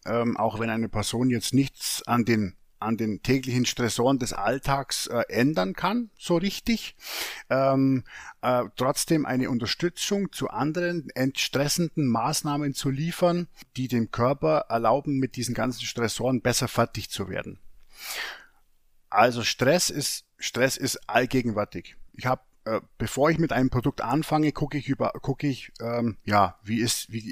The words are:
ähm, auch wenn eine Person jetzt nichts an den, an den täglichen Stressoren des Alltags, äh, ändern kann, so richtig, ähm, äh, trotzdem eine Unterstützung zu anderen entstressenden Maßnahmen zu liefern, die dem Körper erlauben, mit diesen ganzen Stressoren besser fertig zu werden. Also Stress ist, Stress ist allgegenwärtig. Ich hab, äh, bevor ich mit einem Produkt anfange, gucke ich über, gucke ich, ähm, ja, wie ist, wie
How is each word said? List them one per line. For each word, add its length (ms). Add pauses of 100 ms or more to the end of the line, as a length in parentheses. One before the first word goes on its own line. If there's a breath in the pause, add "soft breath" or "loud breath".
ähm, 300
auch 240
wenn 100
eine 200
Person 400
jetzt 240
nichts 540
an 180
den, 300 (240)
an 180
den 240
täglichen 460
Stressoren 500
des 160
Alltags, 720
äh, 240
ändern 440
kann, 440
so 200
richtig, 580 (560 loud breath)
ähm, 520 (380 loud breath)
äh, 220 (140)
trotzdem 500
eine 240
Unterstützung 800
zu 180
anderen 640
entstressenden 920
Maßnahmen 680
zu 160
liefern, 580 (300 soft breath)
die 100
dem 220
Körper 600
erlauben, 500
mit 160
diesen 180
ganzen 320
Stressoren 560
besser 260
fertig 440
zu 180
werden. 300 (1500 loud breath)
Also 320
Stress 480
ist, 340 (140)
Stress 380
ist 300
allgegenwärtig. 880 (180)
Ich 120
hab, 200 (200)
äh, 160 (160)
bevor 340
ich 80
mit 120
einem 180
Produkt 320
anfange, 500
gucke 260
ich 100
über, 240 (100)
gucke 260
ich, 240 (100)
ähm, 440
ja, 380
wie 160
ist, 320
wie 200